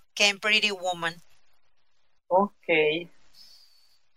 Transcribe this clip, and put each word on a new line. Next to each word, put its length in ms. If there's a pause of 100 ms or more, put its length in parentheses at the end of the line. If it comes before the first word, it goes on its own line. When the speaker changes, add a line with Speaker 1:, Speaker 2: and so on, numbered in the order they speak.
(140)
Speaker 1:
que 140
en 120
Pretty 320
Woman. 520 (1040)
Speaker 2:
Ok. 400 (1500)